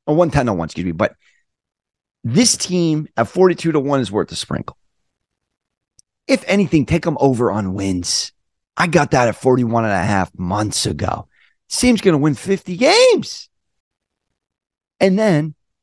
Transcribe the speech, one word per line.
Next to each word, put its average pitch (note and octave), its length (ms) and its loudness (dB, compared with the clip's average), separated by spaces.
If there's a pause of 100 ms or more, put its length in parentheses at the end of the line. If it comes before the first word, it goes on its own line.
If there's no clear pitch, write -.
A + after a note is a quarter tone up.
or D3+ 80 0
one E3 160 2
ten C3 160 0
to A2+ 60 0
one, E2+ 140 -4
excuse F2 200 -8
me. F2 60 -2
But F2 240 -2 (1040)
this F3 340 0
team E3 600 -2
at A#2 100 0
forty-two F3 460 2
to D3+ 80 0
one C#3 180 0
is G#2 140 -4
worth G2+ 180 -2
a E2 60 -12
sprinkle. - 420 -10 (1500)
If C4 180 0
anything, F3 400 2
take E3 180 -2
'em E3 140 -2
over B2 320 2
on G2 240 -2
wins. G2 560 -4 (460)
I E3+ 100 -2
got D#3 240 2
that B2+ 160 2
at G#2+ 80 -2
forty-one A#2+ 500 0
and G#2+ 80 -2
a F2+ 120 0
half G2 340 0
months G2 480 -4
ago. F#2 400 -6 (420)
This - 120 -8
team's B3 220 2
gonna E3+ 160 4
win D3 160 0
fifty F3+ 420 -6
games. F#4+ 720 2 (1500)
And F#3+ 180 4
then D#3+ 380 0 (260)